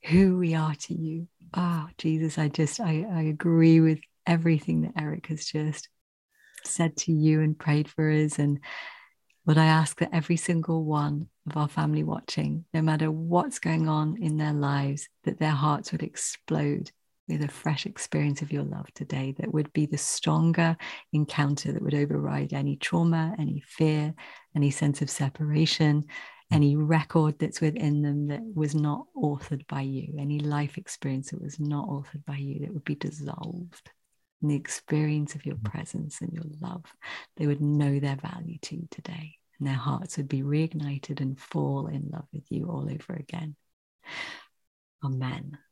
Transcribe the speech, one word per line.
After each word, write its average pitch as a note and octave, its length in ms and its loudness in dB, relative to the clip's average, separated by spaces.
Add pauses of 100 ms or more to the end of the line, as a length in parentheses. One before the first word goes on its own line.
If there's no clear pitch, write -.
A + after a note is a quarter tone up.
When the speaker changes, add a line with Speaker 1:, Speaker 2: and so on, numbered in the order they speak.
Speaker 1:
Who F#3 320 8
we E3 180 2
are D#3 180 0
to - 200 -8
you. E3 340 -6 (260)
Ah, E3+ 420 -2
Jesus, D#3 400 0
I D#3 120 2
just, D3+ 320 0
I, E3 280 0
I E3+ 140 0
agree E3 560 6
with D#3+ 220 6 (260)
everything E3 560 2
that D#3 160 -4
Eric D3+ 300 -6
has D#3 180 -6
just D3+ 420 -4 (760)
said E3 320 0
to - 160 0
you D#3 280 6
and D3+ 160 2
prayed D3+ 320 2
for D#3 220 2
us. D3+ 300 4
And C#3+ 180 2 (880)
Lord, D#3 120 8
I D#3+ 80 8
ask D#3 340 4
that - 120 0
every E3+ 240 2
single D#3+ 480 0
one D3 440 0 (200)
of D3+ 80 -6
our D3+ 120 2
family D3+ 340 0
watching, D#3 720 -4
no D#3+ 80 4
matter D#3 280 4
what's E3+ 480 0
going D#3+ 300 0
on D#3 340 0
in D#3 140 0
their D3+ 160 0
lives, C#3+ 560 0 (160)
that - 140 -2
their D#3 140 2
hearts D3 380 0
would D#3 120 -4
explode - 880 -4 (380)
with D3+ 140 -2
a D3 60 -2
fresh - 380 -4
experience D3 560 -2
of D3 100 -6
your C#3+ 120 -2
love - 300 -8
today, C3+ 440 -6
that - 160 -4
would D3+ 180 0
be D3+ 140 2
the D3+ 100 -4
stronger E3 800 2 (380)
encounter C#3+ 580 0
that D#3 100 -4
would D3 120 0
override C#3+ 580 -2
any C#3+ 240 -2
trauma, E3 640 2
any D3 280 -2
fear, D3+ 460 2 (420)
any C#3+ 160 4
sense C#3+ 300 0
of C#3 80 -2
separation, D3+ 960 2
Speaker 2:
Mm. D3 40 -6 (500)
Speaker 1:
any D3 200 6
record D3+ 640 2
that's - 240 -4
within D3+ 400 2
them D3 240 0
that D3 160 -6 (120)
was D3+ 200 0
not D3+ 320 0 (100)
authored D3 500 -4
by C#3+ 140 -6
you, C3+ 380 -6
any D3 220 -2
life D3 360 -2
experience - 540 -6
that - 100 -10
was D3 180 -12
not D3 300 -2
authored C#3+ 380 -8
by C#3+ 100 -8
you, C#3 240 -8
that E3 140 -8
would D3 100 -8
be D3 120 -2
dissolved E3+ 920 -10 (520)
in D3+ 60 2
the D3 80 2
experience D3+ 760 -2
of D3 120 -10
your - 100 -6
Speaker 2:
Mm. G#2+ 80 -8
Speaker 1:
presence - 560 -8
and E3+ 140 -8
your E3 100 -8 (160)
love. F3 240 -10 (520)
They D#3 100 -2
would D3 160 0
know D3 360 2
their C#3 180 -2
value E3 460 -10
to - 140 -12
you E3 140 -10
today, D#3 460 -14 (220)
and C#3 80 -4
their C3+ 80 0
hearts B2+ 420 -4
would C#3+ 120 -6
be C3+ 140 -2
reignited C#3+ 800 -2
and C3+ 180 -4
fall C#3+ 500 -4
in D3 200 -6
love D#3+ 240 -10
with - 180 -12
you - 200 -4
all C#3+ 180 -6
over - 260 -10
again. D3+ 420 -10 (1500)
Amen. C3 540 -6 (140)